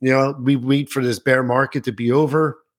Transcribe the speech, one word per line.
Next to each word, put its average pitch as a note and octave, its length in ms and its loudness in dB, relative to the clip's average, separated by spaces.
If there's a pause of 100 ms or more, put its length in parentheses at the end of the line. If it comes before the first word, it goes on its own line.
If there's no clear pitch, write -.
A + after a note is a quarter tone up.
You C3 100 2
know, C3+ 300 2
we C3+ 160 2
wait C#3 320 0
for C#3 120 -4
this B2 180 -2
bear C3 240 2
market B2+ 420 -2
to A#2 80 -4
be A#2 180 -2
over, D3 460 0 (220)